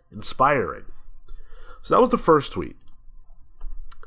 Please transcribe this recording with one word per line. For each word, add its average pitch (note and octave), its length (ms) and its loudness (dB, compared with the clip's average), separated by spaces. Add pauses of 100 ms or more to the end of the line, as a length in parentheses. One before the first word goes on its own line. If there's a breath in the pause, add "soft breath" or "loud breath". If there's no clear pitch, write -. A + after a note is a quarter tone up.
Inspiring." A2+ 760 2 (960 soft breath)
So - 140 0
that G#3+ 60 8
was A#3+ 100 6
the A#3+ 60 4
first D3+ 360 4
tweet. D#2 240 -6 (1300)